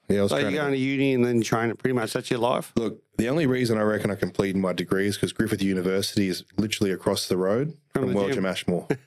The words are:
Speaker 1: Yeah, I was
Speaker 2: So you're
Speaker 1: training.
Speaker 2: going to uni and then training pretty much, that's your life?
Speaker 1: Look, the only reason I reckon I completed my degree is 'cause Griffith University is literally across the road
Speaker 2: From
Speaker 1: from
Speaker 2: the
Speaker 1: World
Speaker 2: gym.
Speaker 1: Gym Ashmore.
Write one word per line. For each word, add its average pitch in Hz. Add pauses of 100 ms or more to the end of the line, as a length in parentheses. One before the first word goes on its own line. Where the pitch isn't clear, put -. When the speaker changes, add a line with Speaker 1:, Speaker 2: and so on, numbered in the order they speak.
Speaker 1:
Yeah, 196
I 143
was 101
Speaker 2:
So 151
you're 143
Speaker 1:
training. 147
Speaker 2:
going 143
to 135
uni 135
and 120
then 120
training 113
pretty 131
much, 113
that's 123
your 123
life? 123
Speaker 1:
Look, 110 (160)
the 113
only 151
reason 123
I 107
reckon 107
I 98
completed 98
my 95
degree 90
is 101
'cause -
Griffith 104
University 95
is 87 (160)
literally 104
across 95
the 95
road 110 (180)
Speaker 2:
From 139
Speaker 1:
from 98
Speaker 2:
the 95
Speaker 1:
World 98
Speaker 2:
gym. -
Speaker 1:
Gym 95
Ashmore. 90 (180)